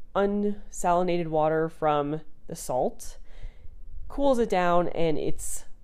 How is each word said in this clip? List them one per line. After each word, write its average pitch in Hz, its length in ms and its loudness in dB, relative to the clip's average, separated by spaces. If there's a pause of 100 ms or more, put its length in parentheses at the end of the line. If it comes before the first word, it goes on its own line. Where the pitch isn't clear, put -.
(160)
unsalinated 190 1120 0
water 160 400 2
from 151 540 0 (260)
the 170 80 -8
salt, - 640 -4 (880)
cools 277 320 4
it 220 80 2
down, 175 400 2
and 160 280 2
it's - 480 0 (200)